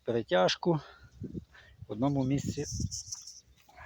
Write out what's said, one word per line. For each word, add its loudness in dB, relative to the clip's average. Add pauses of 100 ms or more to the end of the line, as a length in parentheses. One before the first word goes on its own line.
перетяжку. 2 (1080)
В -10
одному 2
місці 0 (1200)